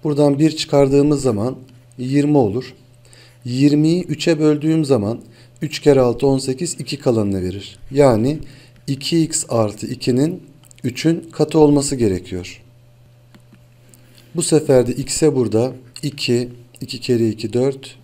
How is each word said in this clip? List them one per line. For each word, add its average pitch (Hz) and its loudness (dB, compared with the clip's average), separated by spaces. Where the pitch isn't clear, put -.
Buradan 143 2
bir 156 4
çıkardığımız 143 2
zaman 123 -2
yirmi 143 2
olur. 127 0
Yirmiyi 147 2
üçe 156 -2
böldüğüm 151 0
zaman 117 0
üç 147 -8
kere 139 4
altı 127 2
on 135 2
sekiz, 131 -6
iki 139 -8
kalanını 104 0
verir. 92 -10
Yani 135 2
iki 160 -2
x - -4
artı 110 -2
ikinin 131 -2
üçün 156 -4
katı 151 0
olması 147 4
gerekiyor. 92 -4
Bu 170 -2
sefer 143 4
de 127 -4
x'e 139 -2
burada 117 0
iki, 123 -2
iki - -12
kere 117 0
iki 107 -8
dört 135 -2